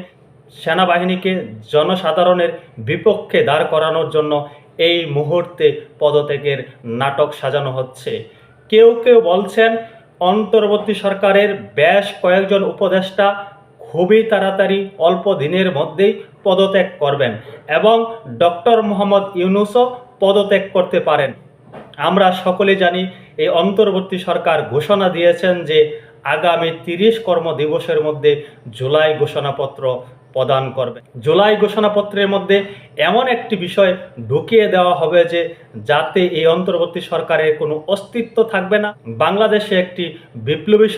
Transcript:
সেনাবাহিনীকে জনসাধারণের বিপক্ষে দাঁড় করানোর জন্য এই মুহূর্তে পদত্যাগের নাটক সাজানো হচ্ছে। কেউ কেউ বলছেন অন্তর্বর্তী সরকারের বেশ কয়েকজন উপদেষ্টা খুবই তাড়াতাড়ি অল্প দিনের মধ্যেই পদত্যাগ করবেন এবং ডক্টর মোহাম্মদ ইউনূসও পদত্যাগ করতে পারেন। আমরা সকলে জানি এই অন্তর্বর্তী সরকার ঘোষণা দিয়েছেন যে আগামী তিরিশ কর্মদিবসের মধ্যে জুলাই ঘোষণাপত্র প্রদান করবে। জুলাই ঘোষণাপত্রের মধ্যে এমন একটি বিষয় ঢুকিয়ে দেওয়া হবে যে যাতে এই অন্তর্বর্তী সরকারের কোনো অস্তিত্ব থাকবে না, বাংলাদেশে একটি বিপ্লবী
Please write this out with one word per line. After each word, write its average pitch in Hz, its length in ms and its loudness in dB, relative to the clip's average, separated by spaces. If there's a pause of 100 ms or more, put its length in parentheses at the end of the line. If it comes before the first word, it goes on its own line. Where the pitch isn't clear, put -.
(540)
সেনাবাহিনীকে 180 760 0 (400)
জনসাধারণের 175 800 2 (380)
বিপক্ষে - 500 0 (100)
দাঁড় 156 240 0
করানোর 160 420 0
জন্য 151 180 0 (560)
এই 170 100 2 (180)
মুহূর্তে 160 500 -2 (340)
পদত্যাগের 143 580 0 (420)
নাটক 139 280 -2 (120)
সাজানো 139 380 -4
হচ্ছে। - 340 -10 (580)
কেউ 226 180 8 (160)
কেউ 240 140 6 (120)
বলছেন 202 400 2 (600)
অন্তর্বর্তী 208 640 0 (100)
সরকারের 202 460 2 (280)
বেশ 185 280 4 (160)
কয়েকজন 190 400 2 (100)
উপদেষ্টা 190 540 0 (640)
খুবই 185 320 4 (100)
তাড়াতাড়ি 190 480 0 (280)
অল্প 185 180 2 (180)
দিনের 180 260 0 (100)
মধ্যেই 196 340 0 (300)
পদত্যাগ 190 460 2 (140)
করবেন 135 300 0 (460)
এবং 214 180 4 (460)
ডক্টর 196 360 2 (120)
মোহাম্মদ 196 340 2 (160)
ইউনূসও 202 440 2 (360)
পদত্যাগ 196 440 2 (100)
করতে 185 240 0 (100)
পারেন। 147 220 0 (760)
আমরা 185 200 4 (180)
সকলে 190 280 0 (100)
জানি 180 200 2 (400)
এই 165 80 0 (120)
অন্তর্বর্তী 190 640 0
সরকার 170 320 0 (140)
ঘোষণা 196 340 0 (100)
দিয়েছেন 175 380 2 (140)
যে 156 100 2 (560)
আগামী 165 360 0 (160)
তিরিশ 190 280 0 (120)
কর্মদিবসের 160 800 -2
মধ্যে 147 260 0 (440)
জুলাই 151 340 0 (100)
ঘোষণাপত্র 139 640 -6 (500)
প্রদান 131 300 0 (120)
করবে। 120 220 -6 (260)
জুলাই 196 380 4
ঘোষণাপত্রের 202 720 0
মধ্যে 196 220 0 (520)
এমন 226 160 2 (120)
একটি - 200 -6
বিষয় 180 360 0 (360)
ঢুকিয়ে 160 460 2
দেওয়া 180 260 4
হবে 165 200 2 (120)
যে 170 80 0 (500)
যাতে 156 300 0 (180)
এই 160 160 2
অন্তর্বর্তী 175 460 -2 (100)
সরকারের 160 400 0 (100)
কোনো 151 140 -2 (200)
অস্তিত্ব 233 420 -8 (160)
থাকবে 190 320 0
না, 208 60 -4 (320)
বাংলাদেশে 202 520 0 (100)
একটি 180 200 -8 (420)
বিপ্লবী 208 520 2